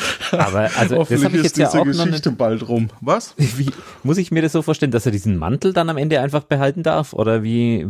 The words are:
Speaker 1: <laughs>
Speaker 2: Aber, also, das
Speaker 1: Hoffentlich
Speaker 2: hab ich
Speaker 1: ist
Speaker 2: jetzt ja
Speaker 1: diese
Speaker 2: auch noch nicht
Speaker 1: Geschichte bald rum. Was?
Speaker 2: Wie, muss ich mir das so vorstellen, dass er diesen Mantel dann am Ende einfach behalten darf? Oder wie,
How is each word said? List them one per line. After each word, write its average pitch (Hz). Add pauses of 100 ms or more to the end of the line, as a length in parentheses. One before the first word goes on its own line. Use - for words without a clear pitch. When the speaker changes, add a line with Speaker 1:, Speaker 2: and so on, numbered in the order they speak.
(320)
Speaker 1:
<laughs> -
Speaker 2:
Aber, 107
also, 123
das 123
Speaker 1:
Hoffentlich 139
Speaker 2:
hab 139
ich 165
Speaker 1:
ist 156
Speaker 2:
jetzt -
ja 175
Speaker 1:
diese 156
Speaker 2:
auch -
noch 139
nicht 170
Speaker 1:
Geschichte 156
bald 113
rum. 113 (120)
Was? 175
Speaker 2:
Wie, 131 (320)
muss 151
ich 185
mir 160
das 160
so 160
vorstellen, 147
dass 117
er 123
diesen 101
Mantel 123
dann 170
am 156
Ende 147
einfach 143
behalten 143
darf? 156
Oder 110
wie, 113